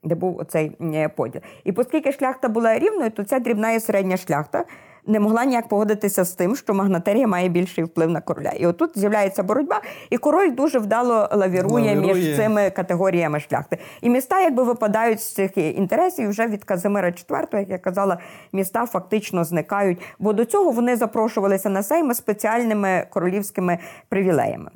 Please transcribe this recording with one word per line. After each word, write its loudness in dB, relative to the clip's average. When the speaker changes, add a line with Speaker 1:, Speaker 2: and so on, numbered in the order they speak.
Speaker 1:
де -2
був -4
оцей, -4
е, -2
поділ. -6
І -2
оскільки -2
шляхта -2
була 2
рівною, 0
то -6
ця 0
дрібна 0
і 2
середня 0
шляхта -4
не 2
могла 2
ніяк 0
погодитися 0
з -4
тим, 0
що -4
магнатерія 2
має 0
більший 0
вплив 0
на -2
короля. -6
І -2
отут 0
з'являється 0
боротьба, 0
і 0
король 2
дуже 0
вдало 2
лавірує 2
Speaker 2:
Лавірує. 2
Speaker 1:
між 0
цими 2
категоріями 0
шляхти. -4
І 2
міста 2
якби 4
випадають 0
з -10
цих -2
інтересів, 0
вже 0
від -4
Казимира 0
четвертого, -4
як -6
я -6
казала, 0
міста -2
фактично -2
зникають, -2
бо 0
до 2
цього 2
вони 2
запрошувалися 0
на 0
сейми 0
спеціальними 0
королівськими -2
привілеями, 0